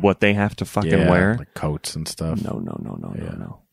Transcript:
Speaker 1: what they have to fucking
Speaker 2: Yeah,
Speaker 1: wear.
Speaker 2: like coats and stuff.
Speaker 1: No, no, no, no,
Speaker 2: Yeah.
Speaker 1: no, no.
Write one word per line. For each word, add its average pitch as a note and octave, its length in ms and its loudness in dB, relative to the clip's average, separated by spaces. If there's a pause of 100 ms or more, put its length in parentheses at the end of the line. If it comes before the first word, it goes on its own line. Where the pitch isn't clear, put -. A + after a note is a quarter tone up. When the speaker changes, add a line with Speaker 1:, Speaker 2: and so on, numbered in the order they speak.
Speaker 1:
what F#2+ 200 4
they G2+ 120 6
have G#2 240 2
to F#2+ 80 -4
fucking F2+ 260 0
Speaker 2:
Yeah, E2 180 6
Speaker 1:
wear. F#2 280 6
Speaker 2:
like - 160 -10
coats - 420 -4
and D#2+ 120 -6
stuff. D#2+ 360 -4
Speaker 1:
No, - 160 -6
no, - 220 -8
no, G1+ 180 -8
no, G1+ 180 -10
Speaker 2:
Yeah. - 140 -8
Speaker 1:
no, G1+ 60 -8
no. G1+ 220 -12 (140)